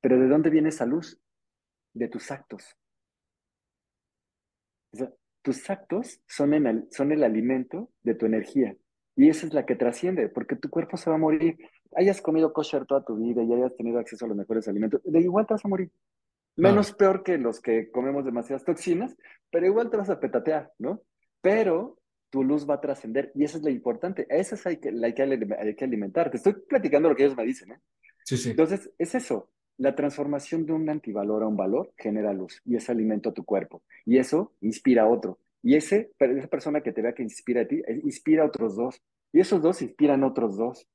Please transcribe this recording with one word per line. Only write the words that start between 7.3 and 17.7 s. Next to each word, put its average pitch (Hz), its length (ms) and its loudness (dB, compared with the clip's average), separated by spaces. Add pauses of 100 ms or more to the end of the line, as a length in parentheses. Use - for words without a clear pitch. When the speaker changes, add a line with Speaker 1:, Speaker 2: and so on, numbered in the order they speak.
Speaker 1:
de 113 120 0
tu 113 120 -2
energía. 110 500 0 (400)
Y 139 120 10
esa 160 180 2
es 156 80 -6
la 139 120 0
que 127 100 0
trasciende, 123 520 0
porque - 280 -6
tu 269 140 -10
cuerpo 165 260 -4
se 165 140 -4
va 160 60 2
a - 40 0
morir. 160 360 2 (400)
Hayas 190 240 4
comido 160 320 2
kosher 147 340 -2
toda 139 180 0
tu 113 120 -6
vida 117 260 0
y 117 100 0
hayas 123 240 0
tenido 117 220 -2
acceso 113 260 -8
a 117 40 -6
los 104 80 -4
mejores 107 300 -4
alimentos, 104 380 -2
de 165 160 2
igual 180 260 2
te 220 80 0
vas 208 100 -6
a 208 40 -4
morir. 190 220 -4 (680)
Speaker 2:
Claro. 190 180 4
Speaker 1:
Menos 202 180 2
peor 190 300 2
que 175 160 0
los 117 220 -2
que 113 300 0